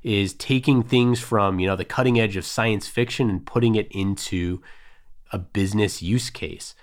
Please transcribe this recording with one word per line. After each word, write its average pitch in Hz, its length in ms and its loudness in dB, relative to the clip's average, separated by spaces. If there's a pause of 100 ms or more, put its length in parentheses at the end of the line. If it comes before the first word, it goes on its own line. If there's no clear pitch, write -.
is 101 300 0
taking 131 500 2
things 123 380 4
from, 98 400 2
you 92 60 2
know, 95 100 2
the 90 80 -4
cutting 123 340 2
edge 107 180 2
of 90 100 -6
science 110 420 -2
fiction 120 400 0
and 95 160 -2
putting 117 300 2
it 107 160 0
into 95 720 -4 (720)
a - 60 -4
business 98 640 0
use 113 300 -2
case. - 520 -12